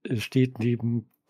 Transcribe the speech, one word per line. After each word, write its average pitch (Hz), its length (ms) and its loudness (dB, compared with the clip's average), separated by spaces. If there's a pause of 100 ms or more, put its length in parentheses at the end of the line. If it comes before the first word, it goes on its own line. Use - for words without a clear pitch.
äh, 127 140 -2
steht 127 420 0
neben 117 500 0 (200)